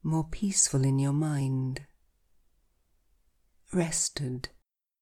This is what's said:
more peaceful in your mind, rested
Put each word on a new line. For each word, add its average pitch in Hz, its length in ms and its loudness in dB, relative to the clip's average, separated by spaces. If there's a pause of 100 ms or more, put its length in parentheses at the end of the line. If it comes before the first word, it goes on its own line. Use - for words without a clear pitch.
more 160 220 0
peaceful 160 600 0
in 135 120 4
your 139 160 2
mind, 135 680 0 (1900)
rested 147 760 -2 (520)